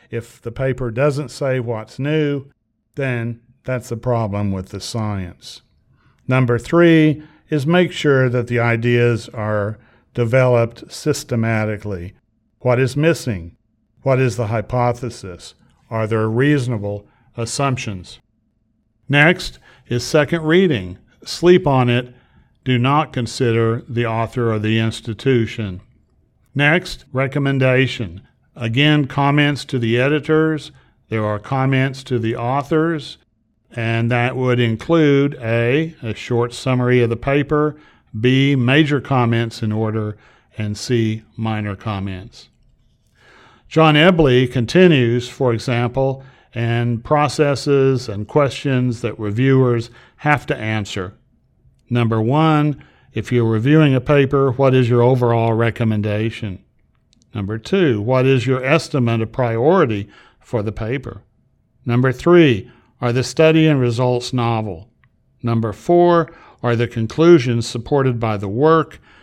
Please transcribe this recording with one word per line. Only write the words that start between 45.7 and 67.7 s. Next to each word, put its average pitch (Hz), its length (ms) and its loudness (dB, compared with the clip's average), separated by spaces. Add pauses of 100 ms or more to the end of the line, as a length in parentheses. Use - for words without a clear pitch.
and 117 520 -2
processes 139 1040 0
and 104 180 -8
questions 127 760 -2
that 107 160 -6
reviewers 120 720 0 (260)
have 147 300 0
to 143 100 -4
answer. 107 580 -6 (760)
Number 117 320 0
one, 147 640 2 (280)
if - 180 -6
you're 120 140 2
reviewing 135 500 4
a 131 60 0
paper, 139 520 2
what 131 220 2
is 127 140 4
your 120 140 4
overall 120 500 2
recommendation? 110 1120 -2 (680)
Number 104 260 -6
two, 143 420 0
what 127 260 2
is 131 200 2
your 131 180 -2
estimate 127 560 0
of 110 100 -4
priority 120 800 0 (320)
for 107 240 -6
the 107 80 -6
paper? 117 500 -8 (640)
Number 127 260 2
three, 151 600 4 (300)
are 123 120 -2
the 131 100 0
study 160 460 4
and 143 120 2
results 123 520 0
novel? 110 560 -4 (540)
Number 117 300 -2
four, 175 600 2 (280)
are 120 140 0
the 117 140 0
conclusions 120 800 2
supported 127 520 -2